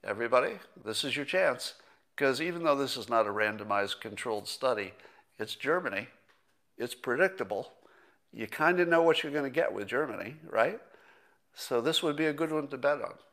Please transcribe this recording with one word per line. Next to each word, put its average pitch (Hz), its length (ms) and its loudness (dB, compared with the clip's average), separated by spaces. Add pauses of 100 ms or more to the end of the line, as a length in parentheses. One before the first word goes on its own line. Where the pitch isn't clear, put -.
Everybody, 117 520 2 (280)
this 107 220 -4
is 135 100 -2
your 143 120 -4
chance, 175 480 0 (420)
'cause 135 240 2
even 170 240 -4
though 147 100 4
this 139 220 -2
is 113 120 -8
not 113 180 4
a 104 40 -2
randomized 104 720 0
controlled 107 480 -6
study, 104 460 -2 (440)
it's 110 160 -6
Germany, 131 540 -2 (680)
it's 120 160 -6
predictable, 123 800 -2 (600)
you 110 140 -8
kinda 175 400 2
know 170 160 6
what 160 200 6
you're 147 100 -6
gonna 143 180 0
get 147 220 0
with 101 160 -6
Germany, 117 560 -4
right? 147 360 2 (760)
So - 260 0
this 147 220 2
would 151 140 0
be 160 100 0
a 151 60 2
good 156 180 -2
one 151 180 -2
to 135 100 -8
bet 139 240 2
on. - 160 -10 (140)